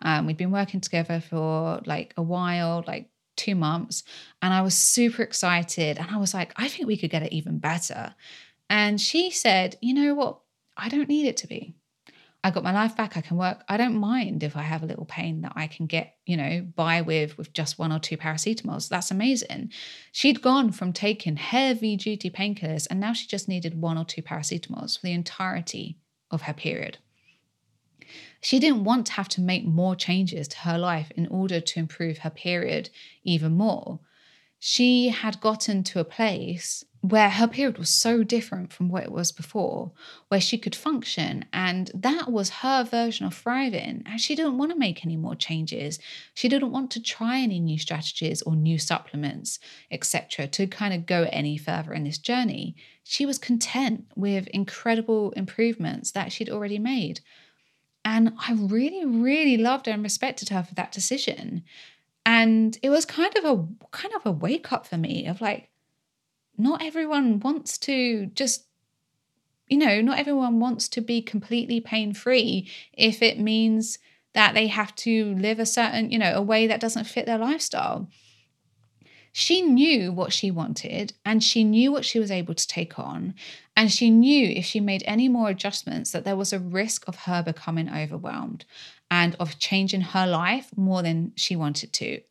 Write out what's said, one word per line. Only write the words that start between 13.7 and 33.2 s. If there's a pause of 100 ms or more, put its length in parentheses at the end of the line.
don't
mind
if
I
have
a
little
pain
that
I
can
get, (100)
you
know,
by
with,
with
just
one
or
two
paracetamols.
That's
amazing." (400)
She'd
gone
from
taking
heavy
duty
painkillers,
and
now
she
just
needed
one
or
two
paracetamols
for
the
entirety (320)
of
her
period. (1400)
She
didn't
want
to
have
to
make
more
changes
to
her
life
in
order
to
improve
her
period (320)